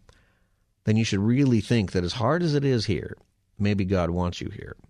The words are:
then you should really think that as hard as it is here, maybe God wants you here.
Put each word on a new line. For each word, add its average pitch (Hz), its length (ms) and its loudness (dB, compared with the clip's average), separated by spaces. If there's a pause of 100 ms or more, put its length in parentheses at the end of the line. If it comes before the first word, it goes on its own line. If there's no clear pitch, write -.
(840)
then 110 120 2
you 113 80 2
should 101 160 0
really 120 400 4
think 107 320 0
that 87 120 0
as 85 80 -4
hard 156 300 0
as 151 120 0
it 143 100 0
is 123 220 0
here, 80 300 -4 (420)
maybe 101 260 0
God 92 260 0
wants 90 300 -2
you - 100 -8
here. - 260 -14 (140)